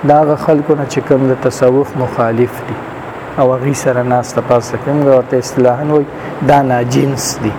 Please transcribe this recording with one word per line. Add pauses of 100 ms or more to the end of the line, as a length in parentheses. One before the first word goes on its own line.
دا
هغه
خلکو
نه
چې
کوم
د
تصوف
مخالف (140)
دي (640)
او
هغې
سره
ناسته
پاسته
کوي.
موږ
ورته
اصطلاحاً
وایي (420)
دا (140)
ناجنس (160)
دي.